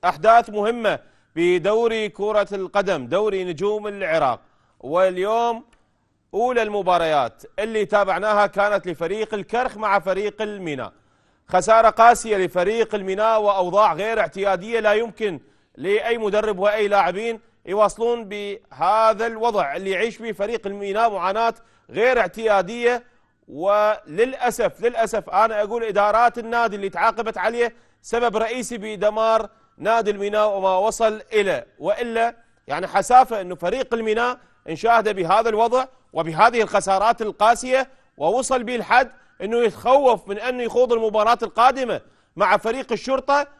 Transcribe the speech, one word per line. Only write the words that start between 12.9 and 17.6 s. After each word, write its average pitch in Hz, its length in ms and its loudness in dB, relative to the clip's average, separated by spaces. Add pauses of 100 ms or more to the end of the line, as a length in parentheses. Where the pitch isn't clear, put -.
الميناء 214 460 0
وأوضاع 196 520 2
غير 214 260 -4
اعتيادية، 196 600 -2
لا 208 140 2
يمكن 214 460 -4 (360)
لأي 208 420 -2
مدرب 214 420 -2
وأي 208 280 0
لاعبين 202 520 0 (260)